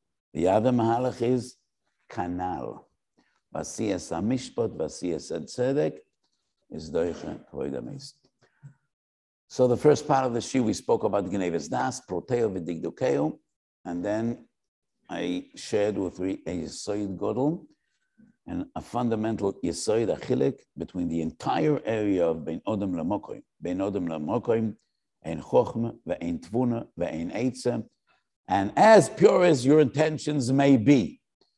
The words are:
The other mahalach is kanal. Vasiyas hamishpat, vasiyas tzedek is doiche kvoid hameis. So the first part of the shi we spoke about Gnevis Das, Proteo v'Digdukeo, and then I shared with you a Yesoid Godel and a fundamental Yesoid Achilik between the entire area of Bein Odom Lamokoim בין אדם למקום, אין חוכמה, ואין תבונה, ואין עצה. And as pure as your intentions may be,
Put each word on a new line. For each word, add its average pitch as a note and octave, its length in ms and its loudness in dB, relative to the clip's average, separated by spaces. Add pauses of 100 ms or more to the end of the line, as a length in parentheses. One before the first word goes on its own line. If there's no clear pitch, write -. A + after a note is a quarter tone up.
(340)
The E2+ 140 2
other A2 240 4
mahalach A#2+ 500 0
is B2 340 0 (540)
kanal. F2 720 -6 (720)
Vasiyas F2+ 580 -4
hamishpat, A2+ 640 -4
vasiyas E2 560 -6
tzedek C3+ 680 -2 (720)
is D#2 200 -12
doiche E2 480 -4 (140)
kvoid C#2 200 -6
hameis. C2 420 -10 (1300)
So B2+ 220 2
the A#2+ 80 4
first D3 320 4
part C3+ 180 2
of A#2+ 80 -2
the A#2 60 -2
shi - 180 -2
we A2 140 2
spoke A2 320 0
about G2+ 220 0
Gnevis E2+ 440 -2
Das, B2+ 300 -4
Proteo G#2+ 520 -2
v'Digdukeo, F#2 880 -4 (460)
and F2 200 -8
then A2+ 440 -4 (600)
I F2 460 -6
shared G#2 440 -2
with F#2 200 -4
you F#2+ 280 -4
a F2 160 -6
Yesoid G2+ 540 -6
Godel A#2+ 480 -2 (840)
and F2 260 -6
a - 60 -6
fundamental A2 840 -2
Yesoid G#2 540 0
Achilik C3+ 420 -2 (180)
between E2+ 320 -6
the E2 120 -2
entire C#3 640 0
area G2+ 420 2
of D#2+ 180 -2
Bein D#2+ 220 -6
Odom G2 280 -2
Lamokoim E2+ 480 -6 (220)
בין F2+ 160 -4
אדם G2 280 -2
למקום, G#2+ 640 -2 (520)
אין D#2+ 160 -6
חוכמה, A#2 500 0 (160)
ואין E2+ 300 -4
תבונה, A#2 440 -2 (160)
ואין E2 340 -4
עצה. A#2+ 460 -2 (760)
And G2 260 2
as G3+ 320 10
pure F#3+ 340 6
as D3 220 6
your D3 160 8
intentions D3 720 2
may C#3 240 8
be, A2+ 440 4 (380)